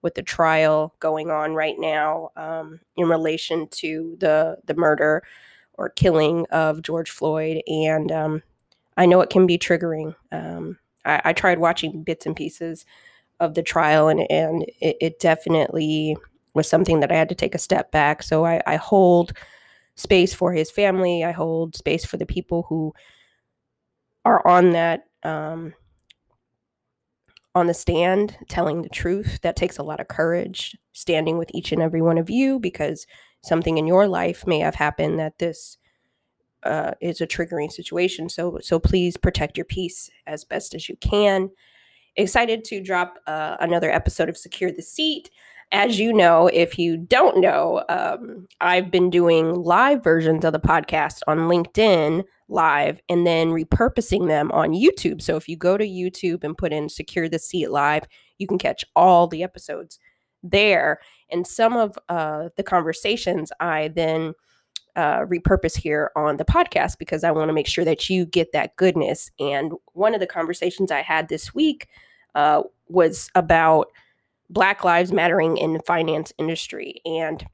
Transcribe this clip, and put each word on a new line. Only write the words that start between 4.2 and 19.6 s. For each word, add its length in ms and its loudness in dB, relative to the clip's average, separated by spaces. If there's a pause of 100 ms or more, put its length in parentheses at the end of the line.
the, 420 2
the 100 -6
murder 480 2 (540)
or 120 -8
killing 600 2
of 340 0
George 280 -6
Floyd. 560 -4
And, 460 -2
um, 320 -4 (540)
I 80 6
know 160 8
it 80 2
can 180 6
be 100 2
triggering. 560 -2 (160)
Um, 480 -10 (280)
I, 180 0
I 80 2
tried 280 2
watching 440 -2
bits 220 -8
and 100 -4
pieces 500 -10 (540)
of 140 0
the 100 0
trial, 460 4
and, 200 2
and 340 0 (180)
it, 180 0
it 220 -2
definitely 960 0 (360)
was 140 2
something 320 4
that 140 2
I 20 2
had 140 2
to 60 -4
take 200 -4
a 40 -4
step 320 -2
back. 320 2
So 220 2
I, 220 2
I 80 0
hold 560 4 (640)